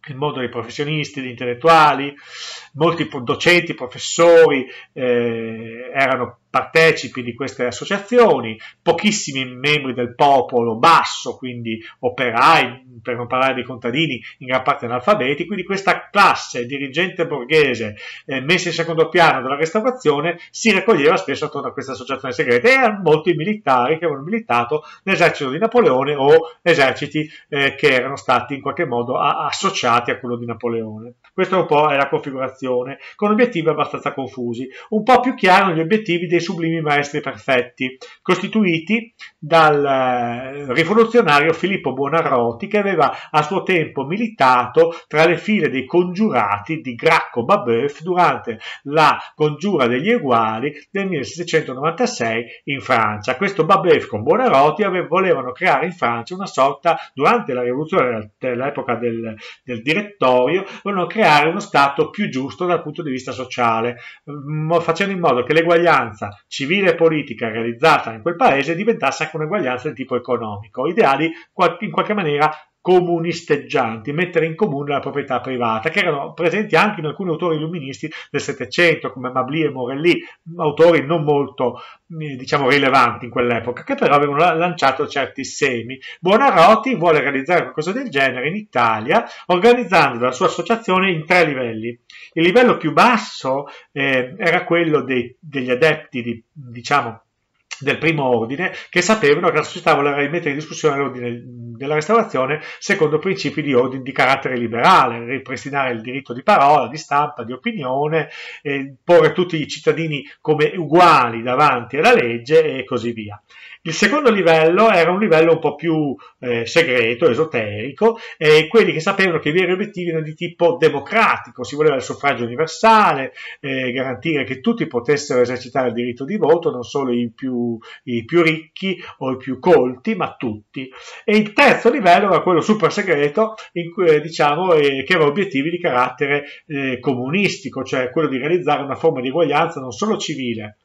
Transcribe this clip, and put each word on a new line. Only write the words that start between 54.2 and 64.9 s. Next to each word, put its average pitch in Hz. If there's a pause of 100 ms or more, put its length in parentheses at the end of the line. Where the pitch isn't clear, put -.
Buonarroti 156
ave-, 180
volevano 156
creare 151
in 175
Francia 117
una 196
sorta, 165 (160)
durante 160
la 123
rivoluzione 123
dell'epoca 127
del, 113 (280)
del 120
direttorio, 147 (180)
volevano 190
creare 160
uno 185
Stato 147
più 202
giusto 131
dal 175
punto 151
di 151
vista 131
sociale, 120 (320)
mm, 151
facendo 180